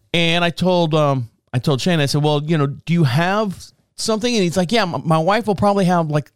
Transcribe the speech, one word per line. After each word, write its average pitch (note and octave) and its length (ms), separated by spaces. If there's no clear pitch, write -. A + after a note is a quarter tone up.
And E3+ 320
I E3+ 60
told, F3 440
um, C#3 360
I B2 80
told C3+ 200
Shane, F3 200
I C#3 60
said, D3 180
"Well, D3+ 180
you D#3+ 160
know, C#3+ 80
do C#3+ 260
you E3+ 120
have F3+ 600
something?" A3 400
And G#3+ 80
he's F3 140
like, F3+ 160
"Yeah, A3+ 100
m-, F3+ 220
my D#3+ 140
wife G3 280
will G#3 80
probably G3+ 300
have, E3+ 260
like, D3+ 260